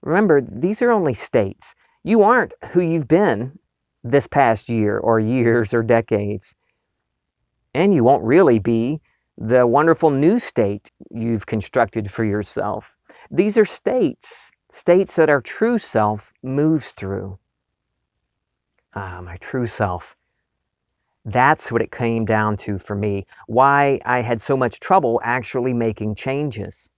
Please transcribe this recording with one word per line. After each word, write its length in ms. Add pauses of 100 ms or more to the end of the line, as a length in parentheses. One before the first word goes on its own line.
Remember, 400
these 400
are 100
only 220
states. 600 (300)
You 200
aren't 300 (180)
who 100
you've 260
been 520 (440)
this 240
past 420
year 280
or 220
years 540
or 100
decades. 720 (1200)
And 200
you 100
won't 200
really 360
be 400 (380)
the 280
wonderful 440
new 300
state 520 (180)
you've 360
constructed 680
for 120
yourself. 760 (320)
These 280
are 80
states, 880 (200)
states 440
that 140
our 120
true 360
self 560 (100)
moves 480
through. 480 (1500)
Ah, 280
my 160
true 280
self. 520 (1040)
That's 480
what 100
it 100
came 340
down 320
to 200
for 180
me, 300 (220)
why 560
I 160
had 220
so 160
much 220
trouble 440
actually 500
making 420
changes. 840